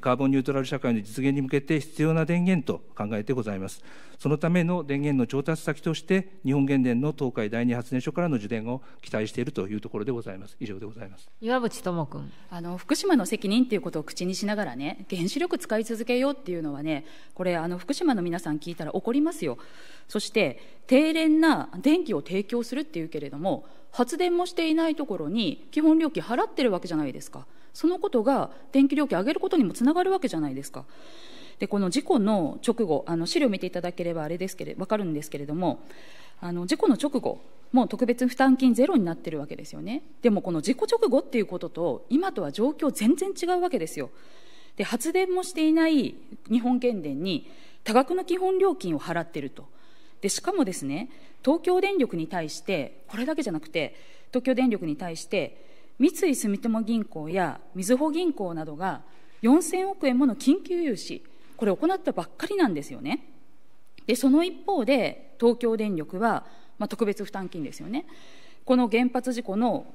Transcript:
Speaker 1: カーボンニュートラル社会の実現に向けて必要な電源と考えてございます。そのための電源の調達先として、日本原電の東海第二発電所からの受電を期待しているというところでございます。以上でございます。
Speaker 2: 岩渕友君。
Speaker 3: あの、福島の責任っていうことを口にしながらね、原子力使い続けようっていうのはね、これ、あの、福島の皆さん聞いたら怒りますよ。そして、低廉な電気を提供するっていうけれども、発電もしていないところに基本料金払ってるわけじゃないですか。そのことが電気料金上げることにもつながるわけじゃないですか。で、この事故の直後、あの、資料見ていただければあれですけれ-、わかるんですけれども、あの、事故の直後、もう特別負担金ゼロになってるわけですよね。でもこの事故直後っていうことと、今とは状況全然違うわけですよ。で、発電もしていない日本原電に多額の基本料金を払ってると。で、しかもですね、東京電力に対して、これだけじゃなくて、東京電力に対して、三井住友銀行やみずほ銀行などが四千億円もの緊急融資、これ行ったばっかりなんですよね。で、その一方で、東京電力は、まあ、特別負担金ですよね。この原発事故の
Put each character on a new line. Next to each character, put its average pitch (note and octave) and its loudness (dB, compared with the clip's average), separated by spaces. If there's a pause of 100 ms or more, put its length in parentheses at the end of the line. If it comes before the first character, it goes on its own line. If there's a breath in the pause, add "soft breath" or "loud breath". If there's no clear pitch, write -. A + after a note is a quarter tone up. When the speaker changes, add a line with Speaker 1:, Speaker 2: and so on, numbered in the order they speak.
Speaker 1:
カ B2 4
ー - 2
ボ C#3 2
ン C3+ 4
ニ C#3 4
ュ - 6
ー B2+ 2
ト C#3 0
ラ C3+ 0
ル C3 0
社 C3 -4
会 B2 2
の A2 2
実 G#2+ -6
現 C#3 2
に C#3+ 0
向 C3 -4
け C#3+ 2
て D3+ 0
必 - -6
要 D#3+ 4
な D#3+ 4
電 F3 2
源 F3+ 4
と - -2 (140)
考 G#2+ -2
え G#2 -2
て A#2+ -2
ご B2 0
ざ G#2 -4
い F#2+ -4
ま F#2+ -6
す。 - -14 (340 loud breath)
そ - -2
の D3 4
た E3 0
め F3 4
の F3 0
電 C#3 0
源 C#3+ 2
の A#2 2
調 C3+ -2
達 D#3+ -2
先 D#3 -2
と E3 0
し - -4
て、 F#3+ 0
日 C3+ 2
本 C#3 6
原 C#3 4
電 B2 4
の D3+ 0
東 C3+ -2
海 G#2+ -2
第 A#2 0
二 A#2+ 4
発 A#2+ -4
電 B2+ 0
所 D#3 -4
か F3 -2
ら F3 2
の C3+ 2
受 G#2 -4
電 A2 -4
を B2+ -4 (220 soft breath)
期 - -14
待 A2+ 0
し - -12
て B2 -2
い A#2+ -2
る D3+ -4
と F#2+ -4
い G#2+ -6
う G#2 -4
と - -10
こ G#2 -6
ろ G#2 -4
で C3+ -2
ご A#2 -4
ざ G#2 -10
い F#2 -10
ま G2 -14
す。 - -14
以 B2 -8
上 G2 -10
で G#2+ -10
ご A2 -12
ざ A2+ -12
い F#2+ -14
ま F#2+ -16
す。 - -14 (120)
Speaker 2:
岩 A#3+ 2
渕 - -4
友 E3+ 0
君。 C#3+ -10 (180)
Speaker 3:
あ F3 -10
の、 F3 -6
福 - -2
島 F#4 4
の F#3 2
責 G#3 -2
任 B3 6
っ - 0
て A3 2
い F3+ 0
う - 0
こ F3 -6
と D#3+ -2
を D3 -4
口 - -6
に F#3 -2
し G3 -4
な G#3 0
が G#3 -2
ら A#2+ -6
ね、 D#3 -8
原 F3+ 0
子 C4+ -2
力 F4 0
使 - -2
い A3+ 0
続 A3+ -6
け B3 2
よ C4+ 2
う - -6
っ - -6
て F3+ -8
い - -2
う E3 -4
の D3+ -4
は C#3 -8
ね、 D3+ -2 (300 loud breath)
こ F#3 -6
れ、 F3 2
あ D#3+ -2
の、 F3+ -4
福 C4+ -4
島 D4 2
の F#3 0
皆 F3 0
さ D#3 -4
ん D3+ -2
聞 E3+ -8
い E3 -10
た D#3+ -8
ら D3 -4
怒 G3+ 0
り C4+ 2
ま D#4+ 2
す D4+ -6
よ。 B2+ -2 (500 loud breath)
そ - -4
し - -4
て、 - 0
低 D#4 6
廉 D#4+ 6
な C4 4 (120)
電 D#4+ 4
気 A3+ -2
を C#3+ 0
提 G3 -2
供 A#3+ -2
す A#3 -6
る C#4+ -2
っ D4+ -8
て - -10
い E3 -4
う D#3+ -8
け D#3 -6
れ C#3+ -8
ど C#3+ -10
も、 E3 -2 (260 loud breath)
発 B3+ 0
電 F4 2
も F4+ 2
し - -8
て D#4+ 0
い D#4+ 4
な E4 4
い D#4 0
と D4 -4
こ A#3+ -4
ろ D3+ -4
に G3 0
基 D4+ 0
本 D#4+ 8
料 D#4+ 2
金 D#3+ -2
払 D#4+ 0
っ - -14
て D#4 0
る A#3 4
わ F3 0
け - -8
じ E3 -4
ゃ D#3 0
な D3 0
い B2+ -4
で D3 -12
す - -14
か。 C#3+ -14 (280 soft breath)
そ - 0
の F4+ 2
こ G4+ 0
と A3 4
が A#3+ 2 (200 loud breath)
電 C#4 6
気 C4+ -2
料 D4 2
金 F3+ 0
上 F#3+ 0
げ D4+ 2
る F#4 -4
こ F#4+ -2
と F4+ 4
に B3+ 6
も E3 -2
つ - -2
な C#4+ 6
が F4+ 4
る F#4+ 2
わ F#4+ 2
け B3+ -2
じ E3+ -4
ゃ D#3+ -2
な D3 -2
い C3 -6
で C#3 -8
す - -12
か。 C3+ -10 (720 loud breath)
で、 G3+ -2
こ G#3 0
の F#3+ 2
事 D4 0
故 E4 4
の G3 2
直 A3 2
後、 D3+ 2
あ E3+ 0
の、 E3 0
資 E4+ 0
料 C#4 4
見 F#3+ 0
て F#3 -4
い F3 -6
た F3+ -4
だ F3 -4
け F3+ -6
れ E3+ -2
ば D#3+ -2
あ D3+ -4
れ E3+ -4
で F#3 -4
す - -10
け - -8
れ-、 D3 -8
わ - -4
か A3 2
る G#3 -2
ん E3 -2
で D3 -2
す - -12
け C#3+ -6
れ C#3+ -6
ど D3 -4
も、 F3 0 (580 loud breath)
あ F3 -6
の、 F3 -2
事 D4+ 0
故 G#4+ 4
の B3 8
直 C#4+ 0
後、 - -2 (300)
も B3 6
う - 0
特 A#3 0
別 A#3+ 4
負 - -2
担 C4 8
金 B3+ 6
ゼ B3 8
ロ F4+ 4
に G3+ 6
な E3+ 0
っ - -6
て - -8
る D3+ -4
わ D3 -6
け E3 -10
で D#3 -12
す - -14
よ D3+ -10
ね。 A3+ -6 (180)
で A#3 6
も G3+ 6
こ F#3 -2
の D#3 2
事 - 2
故 G#4+ 0
直 A4+ 4
後 B3+ 6
っ - 4
て - 0
い - 6
う F3+ 0
こ F3+ -6
と E3 -6
と、 D#3 -2
今 F4 2
と G3 -4
は C#3+ -4
状 A3 2
況 D4+ 0
全 A#3 4
然 F#4+ 0
違 F4+ -6 (120)
う F4 0
わ F4+ 0
け B3 0
で D#3+ -2
す - -10
よ。 C3 -6 (640 soft breath)
で、 G#3 -2
発 A#3+ -2
電 F#4 2
も F4+ 0
し - -8
て D#4 4
い D#4 6
な D#4+ 6
い C4+ 4 (360)
日 A#3+ 6
本 B3 2
原 B3 2
電 D3+ -4
に F3 -2 (340 loud breath)
多 A3 -2
額 C#4 6
の F#4 -2
基 F4+ 0
本 F#4 2
料 F#4 6
金 E3+ -2
を C#3 -2
払 E3 -2
っ E3 -8
て D3+ -6
る C#3 -6
と。 - -12 (560 soft breath)
で、 G3 0
し - -2
か F#4 -2
も D#4+ 2
で F#3 -2
す C#3+ -6
ね、 D#3 -4 (340 loud breath)
東 E4 4
京 F4+ 4
電 G4 0
力 A#3+ 2
に D#3+ -4
対 E3 -4
し - -10
て、 D#3+ -4
こ G#3+ -10
れ B3 -2
だ D#4 -2
け D#4 -2
じ A#3 -4
ゃ E3+ -2
な D#3 -4
く - -12
て、 D3+ -2 (340 soft breath)
東 B3 -2
京 C4 2
電 B3+ 4
力 F#3 0
に D3 -2
対 E3 -8
し - -10
て、 - -4 (320 soft breath)
三 C#4+ 6
井 D#4 2
住 G3+ 0
友 A3+ 0
銀 A3 0
行 D#3 -8
や F3 0 (160)
み F#3 -4
ず B3 6
ほ D4+ 2
銀 E4 2
行 F3+ -4
な D#3+ -4
ど D3+ -8
が E3+ -4 (400 soft breath)
四 C4+ 8
千 F#4 0
億 F4 0
円 B3 4
も C#4+ 6
の G#3+ 4
緊 E4 4
急 F4 -2
融 C4+ 0
資、 - -10 (340 soft breath)
こ A3+ -2
れ F#3+ 4
行 D#4+ 0
っ F#4 2
た - -2
ば F3 -4
っ - -12
か D4+ -6
り G#4 -4
な E4+ 4
ん F#3 0
で C#3+ -4
す - -12
よ - -12
ね。 - -4 (760)
で、 G#3 2
そ C4+ 4
の D4+ 6
一 F4+ -4
方 E4 2
で、 A3+ 2
東 A#3 6
京 A3+ 2
電 G#3 0
力 D#3 -4
は、 G#3 2 (340 loud breath)
ま G#3 0
あ、 - -2
特 G#3+ -2
別 G3+ -2
負 - -8
担 F#3+ -8
金 D#3+ -8
で B2+ -6
す - -12
よ D#3 -10
ね。 C4 -6 (600 loud breath)
こ B3+ 6
の B3 4
原 A#3+ 4
発 B3+ -2
事 A#3 -4
故 F#3+ -4
の G#3+ 0